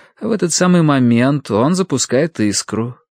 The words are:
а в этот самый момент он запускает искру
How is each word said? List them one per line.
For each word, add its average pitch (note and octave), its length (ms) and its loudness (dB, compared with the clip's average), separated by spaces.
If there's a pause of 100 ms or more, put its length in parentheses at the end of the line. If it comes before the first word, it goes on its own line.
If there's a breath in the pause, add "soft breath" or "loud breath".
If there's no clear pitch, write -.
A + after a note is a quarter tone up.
(200 loud breath)
а G3+ 80 -8
в - 40 -4
этот F3+ 220 -2
самый F3+ 280 2
момент C3+ 720 2
он B2 240 2
запускает D#3+ 640 -2
искру G#2+ 580 -4 (180)